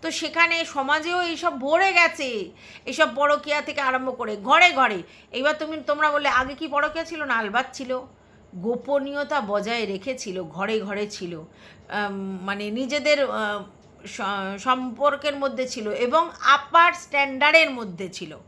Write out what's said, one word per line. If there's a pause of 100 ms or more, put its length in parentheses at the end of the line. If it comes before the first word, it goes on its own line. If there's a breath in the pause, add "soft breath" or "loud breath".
তো (140)
সেখানে (180)
সমাজেও (120)
এইসব (140)
ভরে
গেছে, (600 loud breath)
এইসব (100)
পরকীয়া
থেকে
আরম্ভ (120)
করে (140)
ঘরে (100)
ঘরে। (380 loud breath)
এইবার
তুমি, (140)
তোমরা
বললে (120)
আগে
কি
পরকীয়া
ছিল
না?
আলবাত (100)
ছিল, (720 soft breath)
গোপনীয়তা (120)
বজায়
রেখেছিল, (200)
ঘরে (100)
ঘরে (100)
ছিল,
আম, (320)
মানে (140)
নিজেদের,
আহ, (540)
স-, (100)
সম্পর্কের
মধ্যে (100)
ছিল (200)
এবং (340)
আপার (140)
স্ট্যান্ডার্ডের
মধ্যে (100)
ছিল (160)